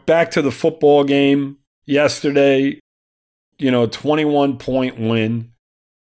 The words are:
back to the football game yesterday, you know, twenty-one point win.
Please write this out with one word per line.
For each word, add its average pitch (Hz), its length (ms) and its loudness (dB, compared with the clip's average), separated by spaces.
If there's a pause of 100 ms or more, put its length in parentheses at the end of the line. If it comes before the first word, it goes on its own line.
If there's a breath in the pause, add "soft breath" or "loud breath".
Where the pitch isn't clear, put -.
back 165 260 2
to 160 100 0
the 139 80 -2
football 147 540 2
game 139 540 0 (280)
yesterday, 139 920 0 (800)
you 131 120 -2
know, 120 160 2
twenty-one 143 720 -2
point 127 420 -6
win. 113 540 -4 (680)